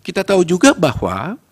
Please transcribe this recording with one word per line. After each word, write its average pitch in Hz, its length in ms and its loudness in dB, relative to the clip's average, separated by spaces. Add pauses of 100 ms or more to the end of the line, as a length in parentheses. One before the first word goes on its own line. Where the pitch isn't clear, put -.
Kita 190 220 -6
tahu 185 240 2
juga 180 260 4
bahwa 123 640 -4 (160)